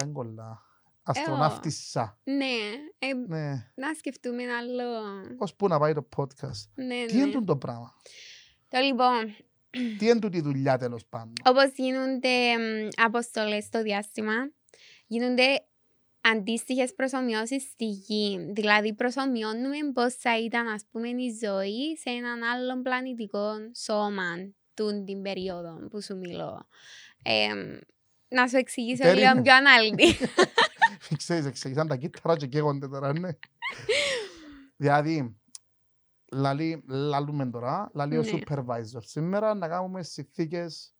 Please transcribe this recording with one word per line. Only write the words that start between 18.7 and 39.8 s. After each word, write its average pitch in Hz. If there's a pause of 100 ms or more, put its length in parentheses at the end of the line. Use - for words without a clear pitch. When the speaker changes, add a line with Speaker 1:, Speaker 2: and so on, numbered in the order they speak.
Speaker 2:
προσομοιώνουμε 247 (180)
πώς 247
θα 233
ήταν, 233
ας 214
πούμε, 226
η 247 (120)
ζωή 214
σε -
έναν 240
άλλον 254
πλανητικό 247 (260)
σώμα 208 (500)
τούν 208
την 196
περίοδο 185
που 208
σου 202
μιλώ. 180 (560)
Εμ, 107 (500)
να 254
σου 247
εξηγήσω 254
λίγο 269
Speaker 1:
Περίμενε. 262
Speaker 2:
πιο 262
αναλυτικά. 254 (460)
Speaker 1:
<laughs> -
Ξέρεις, 165
εξηγήσαν 139
τα 147
κύτταρα 165
και 147
καίγονται 143
τώρα, 139
ναι. 180 (1500)
Δηλαδή, 143 (960)
λαλεί, 139
λαλούμε 143
τώρα, 123
λαλεί 151
ο 233
Speaker 2:
Ναι. 220
Speaker 1:
supervisor 123
σήμερα 202
να 190
κάνουμε 185